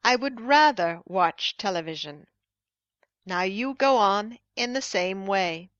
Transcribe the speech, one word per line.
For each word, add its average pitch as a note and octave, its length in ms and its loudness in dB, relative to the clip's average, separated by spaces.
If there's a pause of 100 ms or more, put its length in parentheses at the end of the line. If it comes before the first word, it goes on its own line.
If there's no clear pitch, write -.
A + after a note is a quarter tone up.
"I B3 140 2
would B3+ 240 -6
rather A3+ 640 4
watch F3 540 -2
television." D#3 680 -8 (960)
Now F3+ 160 -2
you G#3+ 320 -4
go C4+ 240 4
on G#3 420 2 (160)
in A#3+ 160 -4
the C4 100 -4
same F#3+ 460 -4
way. F3+ 520 -2